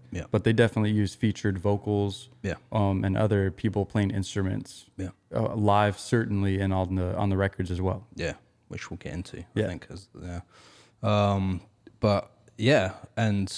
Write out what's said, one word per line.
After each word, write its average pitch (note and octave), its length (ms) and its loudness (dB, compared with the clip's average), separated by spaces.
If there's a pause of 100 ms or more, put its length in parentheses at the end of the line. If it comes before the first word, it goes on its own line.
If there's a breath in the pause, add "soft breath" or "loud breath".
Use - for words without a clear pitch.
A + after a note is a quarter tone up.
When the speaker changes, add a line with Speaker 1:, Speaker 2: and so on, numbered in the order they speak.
(120)
Speaker 1:
Yeah. E2+ 180 -6
Speaker 2:
But G#2 140 2
they A2 100 4
definitely A2 380 4
use G#2 240 0
featured G#2 420 0
vocals, G2+ 720 -2 (140)
Speaker 1:
Yeah. F#2+ 120 -4 (160)
Speaker 2:
um, G2 320 2
and F#2+ 140 0
other G2+ 320 2
people G2 360 0
playing G2+ 260 0
instruments. G2 760 -4 (100)
Speaker 1:
Yeah. F#2 140 -10 (240)
Speaker 2:
Uh, A2+ 220 -2
live, G#2 420 4
certainly, G2 640 0
and G2 100 2
on F#2+ 240 0
the, F2+ 220 -2
on G2+ 120 0
the F#2+ 80 0
records F#2+ 340 0
as F2+ 100 -2
well. F#2 240 -2 (100)
Speaker 1:
Yeah, D#2+ 180 -4 (340)
which - 240 -12
we'll - 60 -10
get G2+ 160 -12
into, F2+ 260 -10
I E2+ 60 -14 (100)
Speaker 2:
Yeah. G#2 120 0
Speaker 1:
think. F2 220 -10
As, - 180 -16 (140)
yeah. F2 200 -10 (600 loud breath)
Um, G2+ 600 2 (380)
but, G2+ 300 2 (280)
yeah, G#2+ 360 2 (240)
and G#2 400 0